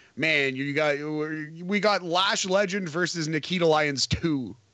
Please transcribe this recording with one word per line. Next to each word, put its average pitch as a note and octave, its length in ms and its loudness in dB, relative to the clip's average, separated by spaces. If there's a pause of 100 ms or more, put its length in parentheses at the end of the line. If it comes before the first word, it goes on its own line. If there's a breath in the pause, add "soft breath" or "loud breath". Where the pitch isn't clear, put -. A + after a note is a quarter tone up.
(180 loud breath)
man, C#3 400 2
you C#3 160 -4
got, D3 240 2 (680)
we G3+ 140 0
got G3 240 2
Lash F#3 420 0
Legend F#3+ 440 0
versus E3 400 -2
Nikita E3+ 360 0
Lyons D3+ 400 2
two. C3+ 520 -2 (160)